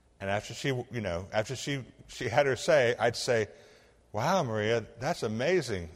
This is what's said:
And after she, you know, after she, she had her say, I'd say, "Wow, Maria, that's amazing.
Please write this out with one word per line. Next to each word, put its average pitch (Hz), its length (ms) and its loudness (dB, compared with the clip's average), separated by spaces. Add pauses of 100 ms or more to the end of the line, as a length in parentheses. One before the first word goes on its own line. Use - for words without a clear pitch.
(200)
And 98 80 -4
after 104 240 -2
she, 143 160 -4
you 123 320 -4
know, 92 320 -2
after 107 220 0
she, 139 300 -6 (240)
she 123 200 -6
had 139 180 4
her 127 100 2
say, 127 420 4
I'd 117 180 2
say, 113 320 0 (640)
"Wow, 160 300 2
Maria, 110 420 0 (160)
that's 151 220 -4
amazing. 117 720 0